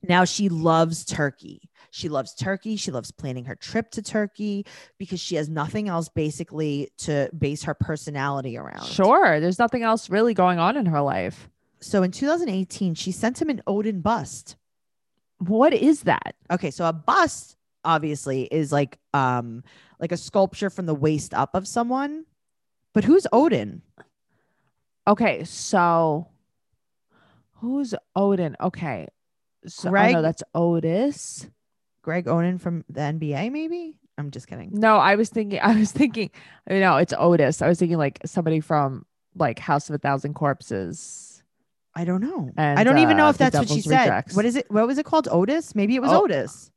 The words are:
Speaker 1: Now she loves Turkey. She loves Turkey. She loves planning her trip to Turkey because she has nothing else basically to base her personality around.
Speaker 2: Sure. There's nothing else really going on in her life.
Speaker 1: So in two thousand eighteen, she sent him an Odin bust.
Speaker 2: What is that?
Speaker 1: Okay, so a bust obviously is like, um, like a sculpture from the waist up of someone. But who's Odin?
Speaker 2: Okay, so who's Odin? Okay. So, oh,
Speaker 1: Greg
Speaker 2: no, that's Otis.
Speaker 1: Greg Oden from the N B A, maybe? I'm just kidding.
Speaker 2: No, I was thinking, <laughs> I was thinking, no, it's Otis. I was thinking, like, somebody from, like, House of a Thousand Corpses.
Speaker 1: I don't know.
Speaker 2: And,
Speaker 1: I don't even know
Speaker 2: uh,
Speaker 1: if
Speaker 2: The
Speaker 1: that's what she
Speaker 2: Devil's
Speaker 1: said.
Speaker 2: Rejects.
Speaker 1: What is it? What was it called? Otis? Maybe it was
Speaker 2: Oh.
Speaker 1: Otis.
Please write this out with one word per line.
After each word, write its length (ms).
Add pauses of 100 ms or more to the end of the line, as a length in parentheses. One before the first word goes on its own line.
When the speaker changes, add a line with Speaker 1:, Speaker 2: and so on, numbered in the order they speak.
Speaker 1:
Now 220
she 240
loves 560
Turkey. 640 (220)
She 180
loves 260
Turkey. 400
She 160
loves 200
planning 340
her 100
trip 360
to 100
Turkey 640 (320)
because 240
she 140
has 140
nothing 380
else 220
basically 800 (100)
to 380
base 260
her 100
personality 840
around. 280
Speaker 2:
Sure. 540
There's 200
nothing 240
else 260
really 240
going 260
on 180
in 80
her 160
life. 480 (300)
Speaker 1:
So 240
in 80
two 160
thousand 220
eighteen, 440
she 200
sent 280
him 80
an 180
Odin 340
bust. 560 (800)
Speaker 2:
What 340
is 300
that? 320 (160)
Speaker 1:
Okay, 180
so 160
a 60
bust 640 (300)
obviously 640
is 220
like, 260 (140)
um, 500 (340)
like 140
a 60
sculpture 520
from 160
the 80
waist 400
up 220
of 100
someone. 600 (680)
But 120
who's 260
Odin? 500 (1300)
Speaker 2:
Okay, 380
so 840 (1300)
who's 380 (220)
Odin? 460
Okay. 460 (600)
So, 220
oh, 20
Speaker 1:
Greg 220
Speaker 2:
no, 80
that's 220 (100)
Otis. 920 (540)
Speaker 1:
Greg 240
Oden 340
from 300
the 120
N 160
B 160
A, 160
maybe? 480 (200)
I'm 140
just 160
kidding. 260
Speaker 2:
No, 240
I 180
was 140
thinking, 300
<laughs> 40
I 140
was 140
thinking, 400 (380)
no, 280
it's 200
Otis. 440
I 60
was 120
thinking, 180
like, 280
somebody 340
from, 460 (300)
like, 240
House 300
of 60
a 40
Thousand 340
Corpses. 1120 (520)
Speaker 1:
I 100
don't 160
know. 340
Speaker 2:
And, 240
Speaker 1:
I 40
don't 160
even 180
know 100
Speaker 2:
uh, 40
Speaker 1:
if 60
Speaker 2:
The 80
Speaker 1:
that's 120
what 100
she 140
Speaker 2:
Devil's 40
Speaker 1:
said. 200
Speaker 2:
Rejects. 300
Speaker 1:
What 100
is 100
it? 160
What 160
was 100
it 80
called? 240
Otis? 460
Maybe 200
it 60
was 100
Speaker 2:
Oh. 120
Speaker 1:
Otis. 540